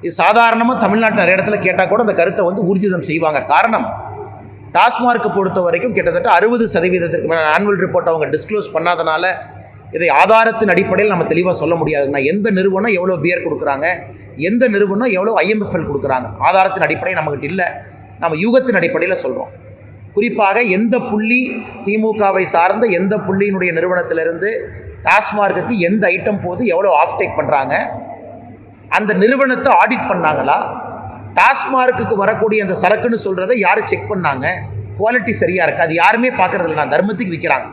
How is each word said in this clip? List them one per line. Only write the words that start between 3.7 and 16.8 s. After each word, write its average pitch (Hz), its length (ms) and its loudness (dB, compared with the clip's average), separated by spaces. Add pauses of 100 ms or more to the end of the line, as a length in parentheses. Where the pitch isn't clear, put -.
டாஸ்மார்க் 233 600 2
பொறுத்த 190 260 0
வரைக்கும் 175 320 0
கிட்டத்தட்ட 170 360 0
அறுபது 214 440 4
சதவீதத்திற்கு 170 540 0
மேல 165 140 0
ஆனுவல் 175 380 2
ரிப்போர்ட் 180 280 0
அவங்க 160 180 0
டிஸ்க்ளோஸ் 156 480 -4
பண்ணாதனால 165 540 0 (640)
இதை 165 160 -2
ஆதாரத்தின் 214 640 4
அடிப்படையில் 190 460 2
நம்ம 156 180 0
தெளிவா 180 180 2
சொல்ல 160 240 0
முடியாதுங்கண்ணா. 143 480 0
எந்த 202 280 0
நிறுவனம் 190 400 0
எவ்வளவு 180 300 0
பியர் 175 180 0
கொடுக்குறாங்க, 147 480 -2 (480)
எந்த 226 320 2
நிறுவனம் 202 420 0
எவ்வளவு 202 280 0
ஐ 170 120 2
எம் 214 120 0
எஃப் - 140 -6
எல் 151 180 -4
கொடுக்குறாங்க, 131 460 -2
ஆதாரத்தின் 190 440 2